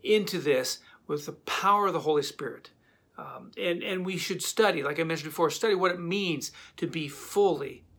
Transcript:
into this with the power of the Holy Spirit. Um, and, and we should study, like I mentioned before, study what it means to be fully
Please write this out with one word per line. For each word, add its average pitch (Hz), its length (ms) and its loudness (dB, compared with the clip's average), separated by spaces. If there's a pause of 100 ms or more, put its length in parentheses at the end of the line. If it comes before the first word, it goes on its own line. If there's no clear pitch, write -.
into 202 360 2
this 135 400 0 (280)
with 147 200 -4
the 151 60 -8
power 202 540 2
of 185 60 2
the 160 80 -2
Holy 147 220 2
Spirit. - 480 -10 (460)
Um, - 420 -14
and, 175 240 -2
and 185 240 -4
we 185 100 -4
should 180 260 -4
study, 180 400 2
like 147 160 -2
I 165 60 0
mentioned 156 260 -4
before, 160 200 2
study 214 240 2
what 185 180 4
it 175 80 -6
means 170 500 -2 (280)
to 170 80 -2
be 151 220 -6
fully - 760 0 (140)